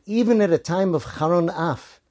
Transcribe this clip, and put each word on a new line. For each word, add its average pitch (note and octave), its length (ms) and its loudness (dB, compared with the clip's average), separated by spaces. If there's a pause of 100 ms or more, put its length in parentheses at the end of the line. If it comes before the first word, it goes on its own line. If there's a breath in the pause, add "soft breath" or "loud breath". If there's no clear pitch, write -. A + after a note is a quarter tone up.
even A3 340 2
at F#3 120 2
a D#3 60 2
time F3+ 360 -2
of C#3 100 -2
charon E3+ 460 0
af, D#3 500 -6 (100)